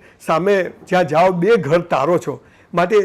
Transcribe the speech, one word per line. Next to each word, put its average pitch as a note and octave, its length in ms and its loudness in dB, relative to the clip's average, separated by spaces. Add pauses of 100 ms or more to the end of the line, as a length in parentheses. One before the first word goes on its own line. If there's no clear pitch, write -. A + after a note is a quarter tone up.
(260)
સામે F#3 460 0 (160)
જ્યાં F3+ 200 0
જાઓ E3+ 240 2
બે F#3 240 2
ઘર E3 240 0
તારો D#3+ 380 -2
છો, C#3 220 -8 (340)
માટે F3+ 320 0